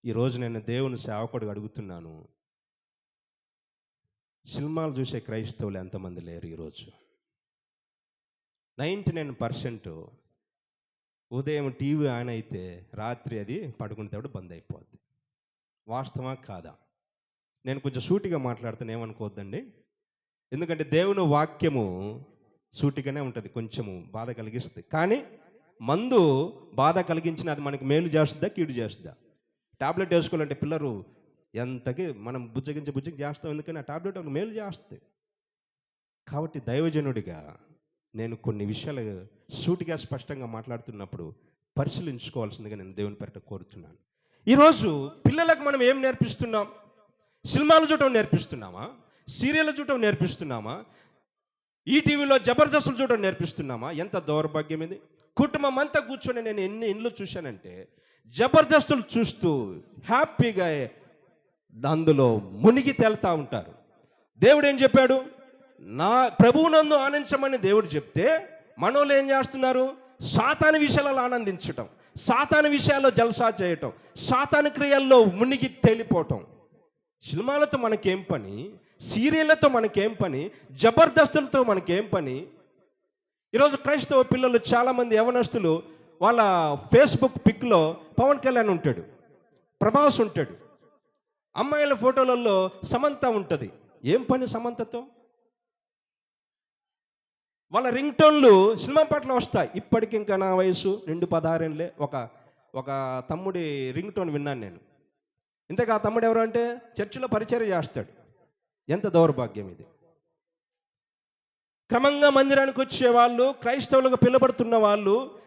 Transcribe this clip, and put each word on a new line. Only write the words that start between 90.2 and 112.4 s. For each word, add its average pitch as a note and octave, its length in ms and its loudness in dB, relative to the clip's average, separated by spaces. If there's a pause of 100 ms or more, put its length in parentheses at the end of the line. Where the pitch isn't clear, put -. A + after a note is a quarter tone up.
ఉంటాడు, D3+ 480 -2 (880)
అమ్మాయిల C#4+ 380 2
ఫోటోలలో A#3+ 760 4 (140)
సమంత C#4 420 0
ఉంటది. E3+ 460 -2 (320)
ఏం F#3+ 180 2
పని B3+ 240 0
సమంతతో? A#3 600 -8 (2750)
వాళ్ళ B3 160 0
రింగ్ C4 240 -2
టోన్లు A#3 640 8
సినిమా D4 260 2
పాటలు D4 300 0
వస్తాయి. A3+ 440 -2
ఇప్పటికి A3 400 -2
ఇంకా G#3 200 -2
నా F#3+ 180 0
వయసు F#3 540 0
నిండు E3+ 180 -2
పదహారేళ్ళే. D#3+ 760 -2
ఒక, C3 300 -6 (440)
ఒక C3 560 -6
తమ్ముడి D#3+ 640 -6
రింగ్ F3+ 200 -8
టోన్ F3 180 -4
విన్నాను C#3+ 300 -6
నేను. F2+ 200 -14 (880)
ఇంతగా A3 240 0
ఆ G#3+ 40 0
తమ్ముడు A3 260 0
ఎవరు A3+ 160 2
అంటే A#3 380 -2 (240)
చర్చిలో B3+ 260 -8
పరిచర్య A3+ 380 -2
చేస్తాడు. D3+ 420 -4 (840)
ఎంత G3 140 -2
దౌర్భాగ్యం C3 640 0
ఇది! E2+ 120 -20 (2000)
క్రమంగా C#4+ 420 4
మందిరానికి C4+ 500 4